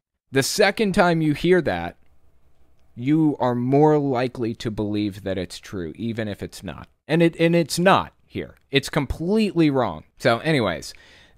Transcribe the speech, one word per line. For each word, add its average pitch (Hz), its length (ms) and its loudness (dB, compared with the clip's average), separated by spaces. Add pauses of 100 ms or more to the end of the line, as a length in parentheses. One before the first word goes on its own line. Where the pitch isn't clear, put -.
(340)
The 131 100 2
second 202 480 0
time 175 300 2
you 151 140 0
hear 175 260 2
that, 87 340 -6 (1000)
you 147 440 2
are 123 160 0
more 143 420 4
likely 127 580 -2
to - 140 -8
believe 104 540 -4
that 95 140 -4
it's 90 200 -8
true, 85 380 -10
even 110 320 -6
if 98 160 -8
it's - 200 -14
not. 80 260 -14 (180)
And 165 160 2
it, 165 160 2
and 170 160 4
it's 170 240 0
not 175 340 2 (120)
here. - 320 -12 (140)
It's 139 180 0
completely 165 800 0
wrong. 110 340 -2 (140)
So 117 220 2
anyways, 107 540 -2 (440)